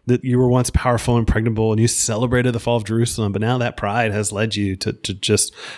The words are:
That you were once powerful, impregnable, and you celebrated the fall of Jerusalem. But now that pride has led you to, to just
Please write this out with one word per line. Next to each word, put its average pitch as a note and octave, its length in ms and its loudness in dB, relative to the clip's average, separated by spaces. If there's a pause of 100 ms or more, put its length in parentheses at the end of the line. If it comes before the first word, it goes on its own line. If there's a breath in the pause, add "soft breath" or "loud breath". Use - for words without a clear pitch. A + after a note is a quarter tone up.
That B2 160 2
you B2 140 2
were B2+ 100 4
once B2 220 4
powerful, A#2+ 480 0
impregnable, A2 540 2
and A2 100 2
you A#2 60 4
celebrated A#2+ 640 0
the A#2 60 -2
fall A#2 180 0
of A2 60 -2
Jerusalem. A2+ 480 -2
But G2+ 100 -2
now A#2+ 160 0
that A#2+ 180 -2
pride A2 360 -2
has G#2 200 -2
led G#2+ 240 -2
you G2+ 200 -2
to, - 180 -6
to - 220 -8
just - 360 0 (260 loud breath)